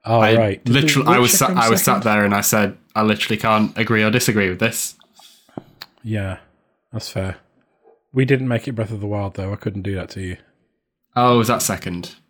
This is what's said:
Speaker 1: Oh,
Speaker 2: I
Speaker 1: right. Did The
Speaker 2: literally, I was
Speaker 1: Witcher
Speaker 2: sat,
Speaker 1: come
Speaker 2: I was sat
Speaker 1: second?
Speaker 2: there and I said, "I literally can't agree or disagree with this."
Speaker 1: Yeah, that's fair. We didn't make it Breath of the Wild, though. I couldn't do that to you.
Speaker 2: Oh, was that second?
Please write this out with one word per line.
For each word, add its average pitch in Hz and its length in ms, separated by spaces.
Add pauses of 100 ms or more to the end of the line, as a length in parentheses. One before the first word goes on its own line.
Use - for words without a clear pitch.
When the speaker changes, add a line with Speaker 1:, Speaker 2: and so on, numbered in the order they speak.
Speaker 1:
Oh, 117 160
Speaker 2:
I 110 160
Speaker 1:
right. 107 280
Did 120 100
The 143 60
Speaker 2:
literally, 143 280
I 123 100
was 120 140
Speaker 1:
Witcher - 60
Speaker 2:
sat, 131 100
Speaker 1:
come - 100
Speaker 2:
I 113 120
was 98 120
sat 110 200
Speaker 1:
second? - 20
Speaker 2:
there 104 200
and 101 100
I 101 60
said, 101 360 (180)
"I 107 80
literally 107 340
can't 107 400
agree 110 260
or 107 80
disagree 107 380
with 90 100
this." - 360 (1080)
Speaker 1:
Yeah, 101 360 (540)
that's 113 180
fair. 95 260 (760)
We 131 120
didn't 131 240
make 117 180
it 135 60
Breath 110 180
of 107 100
the 104 60
Wild, 101 280
though. 98 180
I 104 40
couldn't 98 260
do 98 140
that 87 140
to - 120
you. 90 140 (800)
Speaker 2:
Oh, 123 220
was 113 100
that 113 140
second? 90 540 (140)